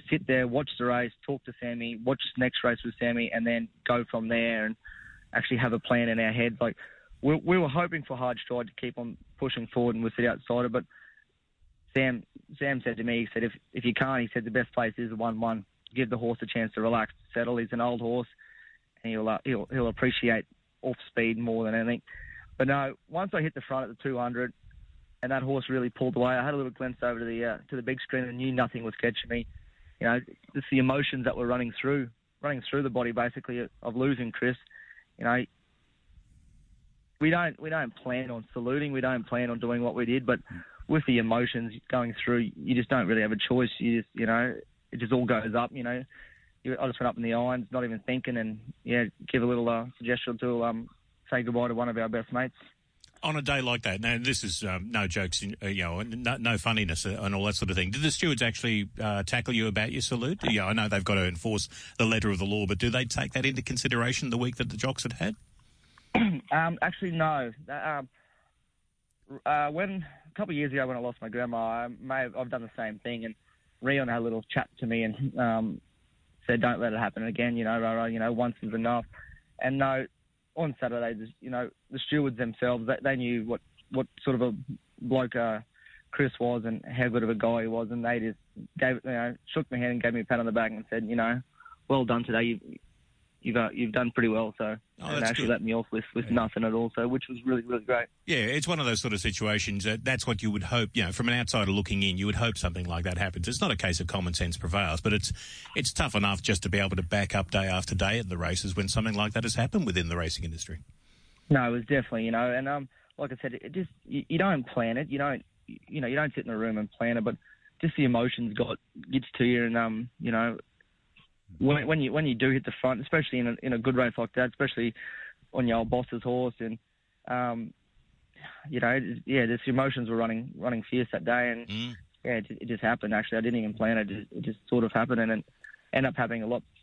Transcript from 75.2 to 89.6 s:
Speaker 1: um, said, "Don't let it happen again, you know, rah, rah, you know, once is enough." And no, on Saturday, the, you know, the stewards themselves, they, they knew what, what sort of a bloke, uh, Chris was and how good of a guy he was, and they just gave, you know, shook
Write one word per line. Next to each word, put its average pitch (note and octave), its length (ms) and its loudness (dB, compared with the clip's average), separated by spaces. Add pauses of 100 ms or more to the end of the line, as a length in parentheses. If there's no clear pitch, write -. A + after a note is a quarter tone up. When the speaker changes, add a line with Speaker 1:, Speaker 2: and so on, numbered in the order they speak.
Speaker 1:
um, A2+ 420 0 (680)
said, A#2+ 120 4
"Don't A#2+ 200 2
let A#2 120 0
it A2 60 -2
happen A2 260 -2
again, A#2 320 0
you A#2 60 0
know, A2+ 180 0
rah, A2+ 120 2
rah, A2+ 140 0
you A2+ 120 -2
know, A#2 140 0
once A#2 300 0
is A2+ 120 -4
enough." A#2 300 0 (560)
And C3+ 180 0
no, C3+ 280 2 (500)
on D#3 240 0
Saturday, A#2 360 -2
the, A2+ 120 -10 (120)
you B2+ 100 -12
know, B2 200 -4 (220)
the C3 160 -6
stewards C#3 280 2
themselves, A#2+ 520 0
they, C3 120 2
they C3+ 140 0
knew A#2+ 300 0
what, A#2 160 -4 (320)
what B2+ 160 0 (160)
sort C3+ 100 4
of A#2+ 80 2
a B2 100 4 (480)
bloke, B2+ 360 0
uh, A2+ 240 0 (500)
Chris C3+ 300 0
was A#2+ 240 2
and A2 200 -4
how B2 240 0
good A#2 140 2
of A2+ 80 2
a A#2 60 2
guy A#2 260 2
he A2+ 60 -2
was, A2+ 240 -2
and A#2 120 -4
they A#2+ 140 0
just A2 200 -4 (380)
gave, B2+ 280 2
you C3 80 -4
know, A#2+ 240 -2 (180)
shook D#3 160 -2